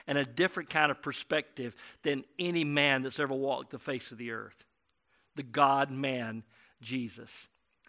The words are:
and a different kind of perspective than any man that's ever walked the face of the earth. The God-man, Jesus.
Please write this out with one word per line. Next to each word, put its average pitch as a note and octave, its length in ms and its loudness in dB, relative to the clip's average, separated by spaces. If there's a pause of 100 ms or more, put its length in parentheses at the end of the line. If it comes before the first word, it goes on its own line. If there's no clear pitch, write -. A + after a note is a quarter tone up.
and C#3+ 100 2
a C#3 80 2
different D#3+ 440 0
kind D3+ 220 4
of - 100 -4
perspective C#3 760 -4 (280)
than C#3+ 200 0 (140)
any F3 260 0
man C#3+ 380 4
that's C3 180 -6
ever C3+ 140 0
walked C3 380 -2
the C3+ 80 -10
face - 320 -6
of A2+ 60 -16
the A#2 140 -8
earth. G#2+ 340 -12 (680)
The C#3+ 80 -8
God-man, C3 1000 2 (380)
Jesus. A#2 640 -8 (420)